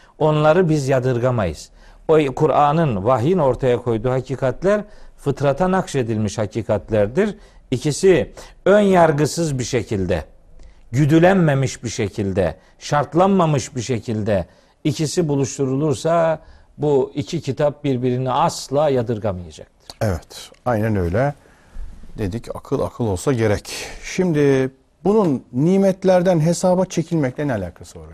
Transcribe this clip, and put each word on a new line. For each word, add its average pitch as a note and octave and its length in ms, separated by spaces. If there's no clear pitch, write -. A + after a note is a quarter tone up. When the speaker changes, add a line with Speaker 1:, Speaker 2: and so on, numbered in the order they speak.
Speaker 1:
Onları D#3 500
biz D3 200
yadırgamayız. A#2+ 840
O D#3 100
Kur'an'ın, D3 680
vahyin C3 340
ortaya B2+ 380
koyduğu A#2 340
hakikatler C3+ 760
fıtrata C#3+ 540
nakşedilmiş A#2 680
hakikatlerdir. A2 1000
İkisi D3 600
ön G3+ 140
yargısız D#3+ 760
bir B2 60
şekilde, F#2+ 600
güdülenmemiş D3+ 920
bir A#2 40
şekilde, G2 680
şartlanmamış D#3 960
bir B2 60
şekilde G#2+ 640
ikisi D#3 440
buluşturulursa D3 1120
bu C#3 360
iki D3 260
kitap C#3+ 440
birbirini B2+ 460
asla D3 580
yadırgamayacaktır. G#2+ 1120
Speaker 2:
Evet, - 500
aynen A2 300
öyle. G2+ 380
Dedik, A2 380
akıl - 240
akıl F#2+ 260
olsa G#2 260
gerek. A2 400
Şimdi C#3+ 680
bunun F3+ 480
nimetlerden F#3 880
hesaba F3+ 440
çekilmekle D#3 640
ne C3+ 60
alakası F2+ 460
var D#2+ 140